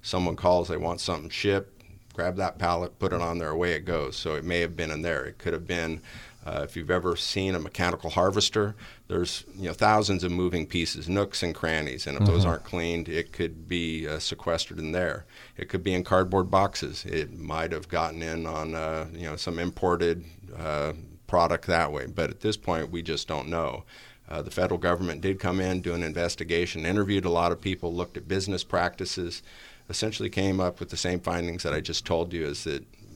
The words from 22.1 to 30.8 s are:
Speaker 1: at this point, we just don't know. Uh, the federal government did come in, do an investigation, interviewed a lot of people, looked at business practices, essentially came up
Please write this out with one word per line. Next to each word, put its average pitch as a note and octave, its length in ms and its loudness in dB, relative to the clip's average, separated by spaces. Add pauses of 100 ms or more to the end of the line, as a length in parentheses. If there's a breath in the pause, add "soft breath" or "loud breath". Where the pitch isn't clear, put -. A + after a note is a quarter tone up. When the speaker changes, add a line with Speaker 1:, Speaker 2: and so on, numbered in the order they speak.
Speaker 1:
at - 100 -12
this G#2+ 160 0
point, D#2+ 340 -2
we E2+ 120 -6
just D#2+ 260 -4
don't C#2+ 200 -4
know. D#2 360 -2 (440 soft breath)
Uh, D#2+ 140 -6
the - 80 -8
federal F2+ 280 2
government F2 420 2
did F#2+ 180 0
come F#2 220 0
in, F#2 220 0
do E2+ 120 -2
an E2+ 80 -2
investigation, E2+ 840 0
interviewed G2 400 2
a F2 40 4
lot E2+ 220 4
of E2+ 80 -4
people, F2+ 340 -2
looked F2 220 -4
at - 100 -10
business F#2 380 -2
practices, F2+ 800 -2 (480 soft breath)
essentially G#2+ 400 -2
came G2 280 2
up F2+ 220 0